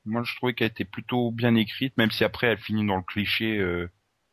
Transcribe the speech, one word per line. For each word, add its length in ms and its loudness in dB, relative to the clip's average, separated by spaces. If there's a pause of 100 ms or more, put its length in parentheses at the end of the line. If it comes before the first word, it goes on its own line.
Moi, 200 -2
je 120 -8
trouvais 180 -2
qu'elle 140 2
était 160 -4
plutôt 460 -2
bien 240 2
écrite, 420 0
même 140 4
si 140 2
après, 240 0
elle 100 2
finit 280 -2
dans 100 2
le 60 0
cliché, 560 -2
euh, 300 0 (440)